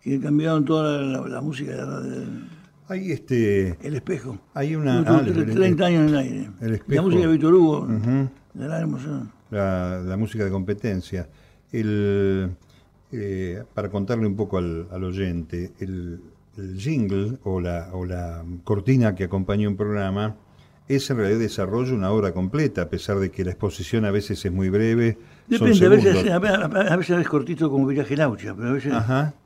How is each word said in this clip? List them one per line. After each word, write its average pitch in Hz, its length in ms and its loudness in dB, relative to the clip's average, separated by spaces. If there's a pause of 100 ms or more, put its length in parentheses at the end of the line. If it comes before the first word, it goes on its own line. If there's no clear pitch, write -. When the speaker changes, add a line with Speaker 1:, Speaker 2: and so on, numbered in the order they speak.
Speaker 1:
que 135 200 -2
cambiaron 151 440 2
toda 151 380 0
la, 135 180 -4
la, 131 80 -8
la 123 120 -8
música 143 320 -6
de, 131 380 -8 (100)
de 127 60 -8 (600)
Speaker 2:
Hay 190 240 -6
este, 101 760 2
Speaker 1:
El 147 120 -4
Espejo. 120 420 -6 (160)
Speaker 2:
hay 147 220 -2
una, 147 240 2
Speaker 1:
Estuvo 160 160 6
Speaker 2:
ah, 156 100 6
el, 98 80 2
Speaker 1:
tre-, 165 140 2
Speaker 2:
el, 110 80 -2
Speaker 1:
treinta 175 320 4
Speaker 2:
el, 175 80 4
Speaker 1:
años 151 160 6
en 147 40 4
aire. 117 340 -4 (100)
Speaker 2:
El 113 100 -4
Speaker 1:
La 110 60 0
Speaker 2:
Espejo. 143 260 0
Speaker 1:
música 180 240 4
de 160 60 4
Víctor 160 220 6
Hugo, 160 260 6
Speaker 2:
Ujú. 123 500 0 (240)
Speaker 1:
de - 140 -8
la 160 120 -4
emoción. 139 520 -6 (180)
Speaker 2:
La, 92 560 -2
la 92 100 -4
música 107 280 -2
de 95 80 -2
competencia. 95 760 -4 (440)
El, 101 800 0 (600)
eh, 98 540 -6 (100)
para 104 160 -4
contarle 107 380 -2
un 95 80 -2
poco 98 220 -2
al, 85 340 -4
al 92 120 -8
oyente, 87 760 -4
el, 90 400 -8 (360)
el 95 220 -10
jingle 107 680 -2
o 92 160 -2
la, 87 320 -4
o 90 140 -6
la 87 380 -8 (200)
cortina 107 500 2
que 92 100 -4
acompaña 101 440 -2
un 101 80 -2
programa 104 600 -2 (520)
es 139 220 0
en 135 80 0
realidad 107 220 2
desarrollo 113 540 -2
una 98 180 0
obra 101 200 2
completa, 92 500 -2
a 85 60 -4
pesar 98 300 -4
de 95 120 0
que 95 140 -4
la 90 60 -4
exposición 101 540 -2
a 104 60 0
veces 101 340 -2
es 95 80 -2
muy 92 180 0
breve, 113 480 2 (320)
son 220 180 4
Speaker 1:
Depende, 190 180 8
a - 20 10
veces, 190 340 8
Speaker 2:
segundos. 190 280 2
Speaker 1:
a, 190 380 0
a, 156 60 2
a - 20 2
veces 175 240 0
es 165 80 0
cortito 151 420 0
como 135 180 2
Viaje 139 280 -2
Laucha, 107 400 0
pero 113 120 -4
a 127 40 0
veces, 139 200 -2
Speaker 2:
Ajá. 131 420 0 (120)